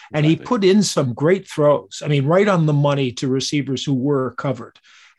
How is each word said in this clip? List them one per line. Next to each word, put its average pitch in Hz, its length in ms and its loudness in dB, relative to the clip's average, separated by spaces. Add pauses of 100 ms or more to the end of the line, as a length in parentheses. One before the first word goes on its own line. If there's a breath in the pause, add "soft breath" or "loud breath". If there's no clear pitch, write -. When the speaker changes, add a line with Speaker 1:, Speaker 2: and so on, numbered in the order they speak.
(140 loud breath)
Speaker 1:
And 151 100 2
he 160 80 4
Speaker 2:
Exactly. 156 140 -4 (100)
Speaker 1:
put 196 80 0
in 196 180 4
some 123 300 -2
great 175 340 0
throws. - 560 0
I 151 60 -8
mean, 143 160 2
right 185 240 2
on 175 160 2
the 151 80 2
money 139 400 0
to 131 160 -6
receivers 131 560 -4
who 139 100 -2
were 131 420 -2
covered. 113 420 -8 (400 soft breath)